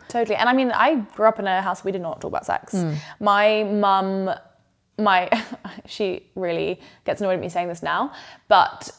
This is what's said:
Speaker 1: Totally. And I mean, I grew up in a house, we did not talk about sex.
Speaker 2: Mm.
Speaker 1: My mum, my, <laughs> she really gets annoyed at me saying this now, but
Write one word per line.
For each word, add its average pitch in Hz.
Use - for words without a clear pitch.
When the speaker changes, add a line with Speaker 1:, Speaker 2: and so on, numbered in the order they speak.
Speaker 1:
Totally. 226
And 233
I 247
mean, 262
I 269
grew 214
up 220
in 202
a 185
house, 185
we 190
did 185
not 160
talk -
about -
sex. -
Speaker 2:
Mm. 160
Speaker 1:
My 208
mum, 190
my, 190
<laughs> -
she -
really 170
gets -
annoyed 190
at 175
me 175
saying 175
this 170
now, 185
but -